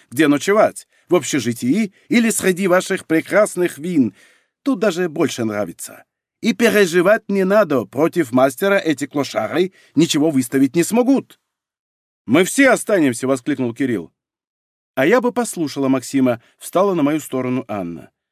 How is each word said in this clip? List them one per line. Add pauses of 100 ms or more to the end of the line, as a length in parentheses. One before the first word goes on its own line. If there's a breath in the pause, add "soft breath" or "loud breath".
(120)
где
ночевать, (220)
в
общежитии (160 soft breath)
или
среди
ваших
прекрасных
вин. (480 soft breath)
Тут
даже
больше
нравится. (380)
И
переживать
не
надо,
против
мастера
эти
клошары (240 soft breath)
ничего
выставить
не
смогут». (880)
«Мы
все
останемся!»
воскликнул
Кирилл. (840)
«А
я
бы
послушала
Максима», (160)
встала
на
мою
сторону
Анна. (220)